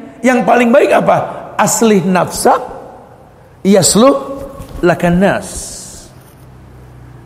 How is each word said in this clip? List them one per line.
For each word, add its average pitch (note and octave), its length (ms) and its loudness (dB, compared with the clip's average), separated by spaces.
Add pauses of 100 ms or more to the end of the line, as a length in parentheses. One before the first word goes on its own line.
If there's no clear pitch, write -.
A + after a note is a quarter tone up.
(240)
Yang A#3+ 240 2
paling A#3+ 240 4
baik - 240 4
apa? F3 220 2 (420)
Aslih G#3+ 480 2
nafsak, F3+ 500 0 (1080)
yasluh G#3 760 2 (400)
lakan F3 400 2
nas. C#3 260 0 (1800)